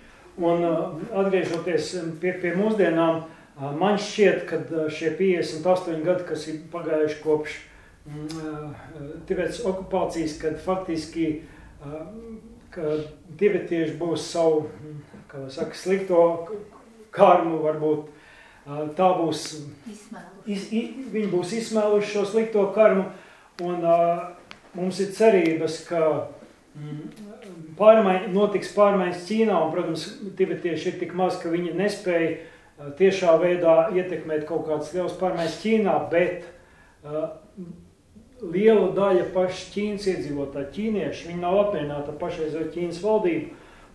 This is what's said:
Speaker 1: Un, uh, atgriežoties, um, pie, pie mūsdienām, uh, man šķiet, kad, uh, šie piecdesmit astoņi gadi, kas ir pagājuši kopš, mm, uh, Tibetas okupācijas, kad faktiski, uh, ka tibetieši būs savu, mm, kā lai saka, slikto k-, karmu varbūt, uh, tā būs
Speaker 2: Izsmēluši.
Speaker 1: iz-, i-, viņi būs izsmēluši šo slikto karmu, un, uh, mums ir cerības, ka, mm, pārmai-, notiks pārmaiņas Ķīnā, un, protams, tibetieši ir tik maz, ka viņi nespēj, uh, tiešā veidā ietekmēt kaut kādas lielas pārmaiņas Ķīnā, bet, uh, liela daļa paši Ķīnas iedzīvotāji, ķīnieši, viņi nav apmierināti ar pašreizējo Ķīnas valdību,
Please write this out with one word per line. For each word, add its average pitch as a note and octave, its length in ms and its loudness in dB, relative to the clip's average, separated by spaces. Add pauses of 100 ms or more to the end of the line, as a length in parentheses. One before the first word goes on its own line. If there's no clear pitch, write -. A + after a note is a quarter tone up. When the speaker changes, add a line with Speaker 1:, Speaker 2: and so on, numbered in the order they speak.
(380)
Speaker 1:
Un, E3+ 260 2
uh, E3 340 -2 (160)
atgriežoties, F3 800 0 (100)
um, D#3+ 160 -6
pie, F3+ 140 -2 (100)
pie E3+ 160 -2
mūsdienām, E3+ 640 2
uh, - 560 -12
man G3 240 2
šķiet, F#3+ 380 2 (100)
kad, D#3 240 -4
uh, D#3 160 -2
šie D#3+ 240 -2
piecdesmit E3 560 0
astoņi F3 380 0
gadi, F3+ 180 0
kas D3+ 240 -6
ir D#3 140 -8 (100)
pagājuši D#3 480 0
kopš, D3+ 380 -2 (500)
mm, D3+ 160 -12 (160)
uh, D3+ 600 -12 (260)
Tibetas F3 320 -2
okupācijas, F3 800 -2
kad D#3 160 -2
faktiski, E3 680 -2 (580)
uh, D3+ 160 -10 (720)
ka D#3 240 -2 (400)
tibetieši E3+ 640 2
būs E3 260 -2
savu, D#3+ 400 4
mm, - 640 -16
kā C#3 160 -12
lai C3 80 -14
saka, D#3 240 -8
slikto F#3 440 2 (260)
k-, G#3+ 140 -10 (520)
karmu E3+ 480 6
varbūt, D3+ 480 0
uh, - 800 -12 (100)
tā F#3 120 6 (100)
būs D#3 240 0 (480)
Speaker 2:
Izsmēluši. - 560 -18
Speaker 1:
iz-, G3 240 -6
i-, A3+ 160 -2 (240)
viņi G#3 200 -2
būs F3+ 280 0
izsmēluši G#3 500 2
šo G3+ 160 0
slikto G#3+ 400 2 (100)
karmu, F#3+ 300 6 (560)
un, F3 220 -4
uh, E3+ 800 0 (100)
mums F#3 260 -4
ir F#3+ 140 -2
cerības, E3 720 4
ka, E3+ 160 -2 (720)
mm, D#3+ 1040 -16
pārmai-, G3+ 560 8
notiks G3+ 400 0
pārmaiņas F#3+ 560 2
Ķīnā, G#3+ 300 2
un, D#3 120 2
protams, E3 360 -4 (300)
tibetieši F3 560 -2
ir E3 60 -12
tik E3+ 140 -6
maz, F3+ 240 0
ka E3 160 -4
viņi E3+ 240 -2
nespēj, F3+ 560 0
uh, - 640 -14
tiešā F#3 440 6
veidā F3 360 6 (160)
ietekmēt D#3+ 560 -2
kaut D#3 180 -4
kādas D3+ 260 -4
lielas F3 260 -4
pārmaiņas F3 420 -2
Ķīnā, G#3 360 2 (120)
bet, F3 380 0 (560)
uh, D3+ 260 -6 (1120)
liela F#3+ 480 4
daļa F#3 400 2
paši F#3 400 -2
Ķīnas G3+ 400 -4
iedzīvotāji, C#3+ 640 -6
ķīnieši, G3 560 -4
viņi F3 100 -8
nav F3+ 220 2
apmierināti D3 500 -2
ar D3 80 -12
pašreizējo D#3 540 -4
Ķīnas F3 300 -6
valdību, G3 500 0 (420)